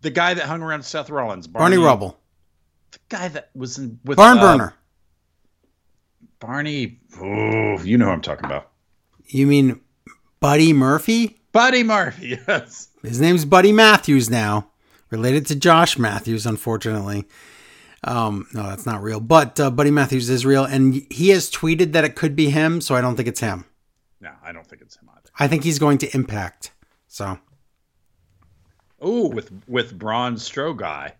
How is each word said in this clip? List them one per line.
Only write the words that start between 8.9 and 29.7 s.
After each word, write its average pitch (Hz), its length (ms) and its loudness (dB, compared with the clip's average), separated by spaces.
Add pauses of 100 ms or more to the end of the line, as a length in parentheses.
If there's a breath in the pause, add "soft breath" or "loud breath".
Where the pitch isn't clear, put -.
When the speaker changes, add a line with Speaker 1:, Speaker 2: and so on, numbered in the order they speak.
Speaker 2:
You 139 220 0
mean 139 320 2 (600)
Buddy 156 320 6
Murphy? 156 680 2 (140)
Speaker 1:
Buddy 247 300 4
Murphy, 180 600 -2
<laughs> - 40 -14
yes. - 420 -6 (120)
Speaker 2:
His 120 200 -4
name's 170 240 2
Buddy 185 260 6
Matthews 202 580 4
now. 107 400 -2 (400)
Related 123 380 -2
to 151 80 -4
Josh 165 420 4
Matthews, 110 480 -4
unfortunately. 107 760 -6 (800 soft breath)
Um, 110 500 -6
no, 110 100 -8
that's 98 220 -12
not 110 160 -6
real. 107 200 -8
But, 139 380 2
uh, 139 120 0
Buddy 143 200 2
Matthews 131 380 0
is 127 160 -2
real, 135 200 2
and 135 440 2
he 170 200 0
has 190 200 4
tweeted 160 440 -2
that 160 100 2
it 151 120 -4
could 151 200 -4
be 151 140 2
him, 160 320 0
so - 120 -4
I 123 80 2
don't 123 140 -2
think 120 140 -4
it's 120 100 -10
him. 92 240 -6 (560)
Speaker 1:
No, 78 120 -20 (120)
I 82 80 -18
don't 85 160 -20
think 69 140 -20
it's - 160 -20
him - 180 -20
either. - 140 -20 (100)
Speaker 2:
I 143 80 0
think 147 160 -2
he's 151 160 -4
going 147 200 2
to - 160 -8
Impact, 104 560 -8 (360)
so. 95 320 -12 (1700)
Speaker 1:
Ooh, 120 280 -2
with, 110 180 -10 (160)
with 117 300 -6